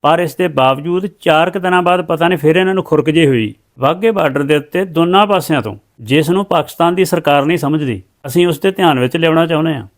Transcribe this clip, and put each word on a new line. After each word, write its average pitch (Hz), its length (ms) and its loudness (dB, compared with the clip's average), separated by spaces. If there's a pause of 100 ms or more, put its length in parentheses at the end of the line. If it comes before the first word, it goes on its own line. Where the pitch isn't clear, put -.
ਪਰ 156 160 2
ਇਸ 170 180 -4
ਦੇ 180 120 -2
ਬਾਵਜੂਦ 147 580 -2 (140)
ਚਾਰ 165 300 2
ਕੁ 196 80 -8
ਦਿਨਾਂ 180 240 0
ਬਾਅਦ 175 200 0
ਪਤਾ 165 260 -2
ਨਹੀਂ 180 100 0
ਫਿਰ 151 180 2
ਇਹਨਾਂ 190 180 0
ਨੂੰ 190 100 -2
ਖੁਰਕ 151 260 0
ਜਿਹੀ 156 160 2
ਹੋਈ 113 280 0 (240)
ਵਾਹਗੇ 175 320 0
ਬਾਰਡਰ 147 320 -2
ਦੇ 147 140 2
ਉੱਤੇ 160 280 -4
ਦੋਨਾਂ 180 420 2
ਪਾਸਿਆਂ 165 360 -2
ਤੋਂ, 101 140 -8 (240)
ਜਿਸ 139 300 0
ਨੂੰ 190 140 0
ਪਾਕਿਸਤਾਨ 170 500 -2
ਦੀ 185 100 2
ਸਰਕਾਰ 147 400 0
ਨਹੀਂ 160 140 0
ਸਮਝਦੀ। 139 440 -4 (240)
ਅਸੀਂ 175 200 2
ਉਸ 156 120 -2
ਤੇ 196 120 0
ਧਿਆਨ 170 280 2
ਵਿੱਚ 127 180 0
ਲਿਆਉਣਾ 165 300 2
ਚਾਹੁੰਦੇ 160 280 -2
ਹਾਂ। 110 120 -10 (120)